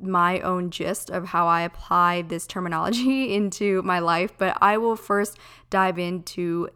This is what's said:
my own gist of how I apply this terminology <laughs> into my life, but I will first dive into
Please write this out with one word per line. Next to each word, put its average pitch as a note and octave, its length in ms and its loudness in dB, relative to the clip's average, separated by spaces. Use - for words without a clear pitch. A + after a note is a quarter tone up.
my F#3 380 2
own F3+ 300 -2
gist - 380 -6
of F3+ 180 -6
how F3 200 2
I E3+ 160 2
apply F3 600 2
this E3+ 240 -6
terminology A3+ 880 0
<laughs> - 0 -
into G3+ 480 0
my F3+ 180 0
life, E3+ 360 0
but F#3+ 240 0
I G#3 160 6
will A3+ 200 0
first G3+ 420 -2
dive F#3+ 280 2
into F3 760 -4